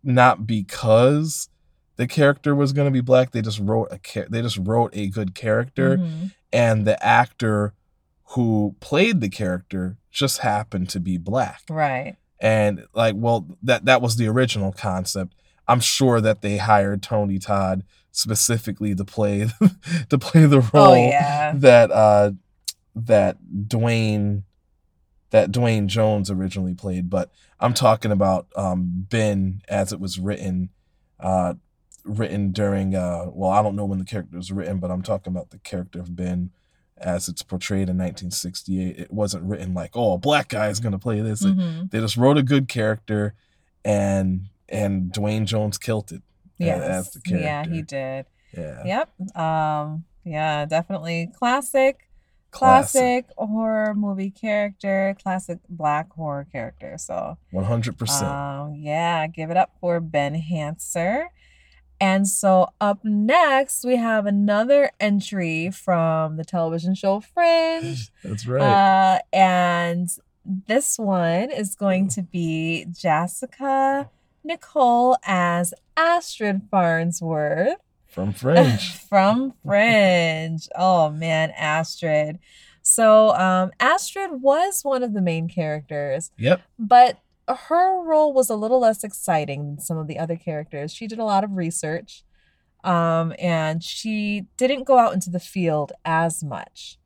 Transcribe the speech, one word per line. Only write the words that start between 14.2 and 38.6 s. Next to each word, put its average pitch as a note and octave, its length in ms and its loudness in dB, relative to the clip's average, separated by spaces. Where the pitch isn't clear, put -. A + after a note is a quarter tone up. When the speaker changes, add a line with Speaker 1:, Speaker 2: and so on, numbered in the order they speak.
Speaker 1:
original A2 460 0
concept. F#2 600 -6
I'm B2 120 4
sure A#2+ 400 2
that G#2+ 220 2
they G#2 160 -2
hired G2+ 440 2
Tony G2+ 380 -2
Todd F#2+ 440 -2
specifically G#2+ 840 -2
to G2 100 -4
play, G#2 420 0
<laughs> E3 300 -4
to C#3+ 80 2
play D#3 280 6
the C#3 280 6
Speaker 2:
Oh, D3 40 8
Speaker 1:
role - 200 12
Speaker 2:
yeah. C#3+ 580 2
Speaker 1:
that, A#2+ 360 10
uh, G#2 400 6
that G#2+ 420 2
Dwayne, G#2+ 760 0
that G#2+ 220 4
Dwayne A2+ 360 2
Jones G#2 420 0
originally F#2 440 -4
played. F2+ 360 -6
But F#2 220 -4
I'm A#2+ 140 0
talking A2 380 2
about, F#2+ 440 0
um, F#2 540 -4
Ben G2 600 -2
as G2+ 240 -2
it F2 80 -10
was F#2 180 -8
written, F#2 500 -4
uh, F#2 340 0
written G2+ 480 -4
during, G2 420 -2
uh, F2+ 400 -4
well, F#2+ 180 -2
I G#2 120 4
don't G2+ 140 -2
know G#2 80 -4
when G2 140 -4
the F#2 60 -6
character F#2 320 -10
was F2+ 140 -12
written, F#2+ 280 -6
but F2+ 120 -6
I'm F#2 100 -4
talking F#2 300 -6
about F2+ 200 -8
the - 80 -20
character F2+ 420 -10
of F2 140 -12
Ben F2+ 360 -4
as F2 300 -6
it's F2 140 -12
portrayed F#2+ 480 -4
in F#2 80 -2
nineteen F2+ 340 -6
sixty-eight. F#2 680 -6